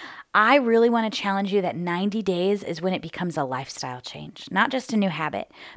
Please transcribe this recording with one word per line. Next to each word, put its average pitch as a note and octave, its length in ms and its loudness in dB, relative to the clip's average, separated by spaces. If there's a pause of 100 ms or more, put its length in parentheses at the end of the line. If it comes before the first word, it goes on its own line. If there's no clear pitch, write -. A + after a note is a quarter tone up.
(340)
I A3 220 6
really A#3 340 6
wanna A3+ 200 2
challenge G3 440 -2
you G3+ 80 4
that F3+ 140 -2
ninety F3+ 460 -2
days F#3+ 420 0
is D#3+ 180 -6
when F#3 120 0
it E3+ 80 -4
becomes E3 340 -6
a D3+ 80 0
lifestyle C3 580 -6
change, - 500 -14
not G3+ 180 2
just B3+ 240 -4
a A3 40 4
new G3 120 2
habit, D#3 400 -6 (280)